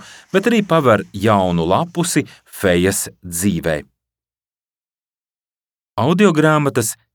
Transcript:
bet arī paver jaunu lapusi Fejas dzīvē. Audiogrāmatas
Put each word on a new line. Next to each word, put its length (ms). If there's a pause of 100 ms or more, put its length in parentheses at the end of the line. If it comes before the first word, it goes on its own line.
(320)
bet 140
arī 160
paver 400 (100)
jaunu 540
lapusi 600 (200)
Fejas 640 (160)
dzīvē. 580 (2250)
Audiogrāmatas 960 (200)